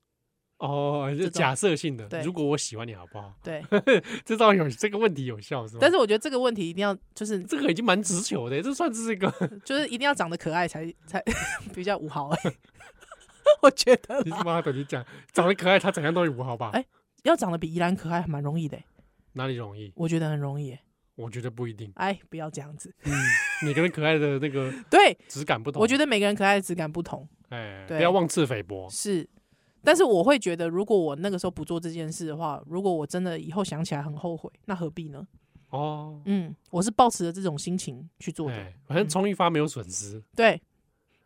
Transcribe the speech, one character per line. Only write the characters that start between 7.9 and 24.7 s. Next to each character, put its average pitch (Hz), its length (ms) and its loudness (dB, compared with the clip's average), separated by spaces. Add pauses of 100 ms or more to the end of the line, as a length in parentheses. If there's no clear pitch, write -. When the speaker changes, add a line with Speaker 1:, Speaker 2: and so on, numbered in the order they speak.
Speaker 1:
直 180 200 0
球 135 280 -4
的， 139 120 -2
这 262 120 -4
算 294 200 -2
是 226 180 -4
一 220 60 -2
个 185 120 2 (360)
Speaker 2:
就 269 100 -4
是 285 120 -2
一 - 100 -6
定 240 80 -10
要 285 80 4
长 180 160 -4
得 170 80 -4
可 160 160 -4
爱 175 140 0
才， 165 240 -10 (140)
才 180 160 -6 (240)
<laughs> 807 300 -8
比 180 80 -8
较 196 140 0
五 156 100 -8
豪 143 220 -6
欸。 165 260 -2 (500)
<laughs> - 580 2
我 571 80 10
觉 - 260 6
得 - 180 -8
啦。 277 80 2
Speaker 1:
你 165 80 -4
是 185 120 -2
妈 170 180 2
的， 156 100 -2
你 135 140 -4
讲， 131 180 -6 (300)
长 175 140 4
得 196 60 6
可 180 140 -2
爱， 190 100 10
他 190 140 2
怎 185 100 -2
样 151 120 2
都 175 120 4
有 156 60 2
五 123 100 -6
豪 127 140 -6
吧？ 113 180 -6
Speaker 2:
哎， 254 120 -2 (380)
要 320 120 6
长 208 160 0
得 170 60 0
比 165 160 -6
宜 170 60 -2
兰 175 140 2
可 170 160 -4
爱 170 180 0
蛮 147 140 -4
容 143 160 -2
易 156 120 -4
的 135 80 -10
欸。 - 80 -20 (480)
Speaker 1:
哪 131 140 -4
里 131 80 -4
容 104 220 -10
易？ 104 180 -14
Speaker 2:
我 165 120 -2
觉 165 120 0
得 160 100 0
很 151 100 -2
容 143 220 -4
易 139 100 -8
欸。 131 80 -16 (360)
Speaker 1:
我 117 140 -10
觉 120 120 -10
得 120 100 -6
不 117 160 -6
一 113 60 -8
定。 107 220 -14
Speaker 2:
哎， 190 220 -4 (120)
不 - 80 -14
要 156 120 -8
这 147 120 -10
样 147 160 -14
子。 180 160 -18 (100)
Speaker 1:
嗯， 147 80 -2 (540)
每 147 80 0
个 143 80 2
人 175 100 2
可 156 120 -4
爱 156 140 4
的 147 220 0
那 147 100 -2
个 131 220 -4 (180)